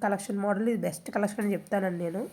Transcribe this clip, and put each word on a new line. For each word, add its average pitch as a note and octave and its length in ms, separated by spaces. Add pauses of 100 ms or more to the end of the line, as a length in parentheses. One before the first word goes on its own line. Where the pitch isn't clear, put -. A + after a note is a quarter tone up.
కలెక్షన్ G3+ 420
మోడల్ G#3 240
ఇది A3 120
బెస్ట్ F3 300
కలెక్షన్ G#3 340
అని G3+ 80
చెప్తానండి F#3 500
నేను. E3+ 180 (120)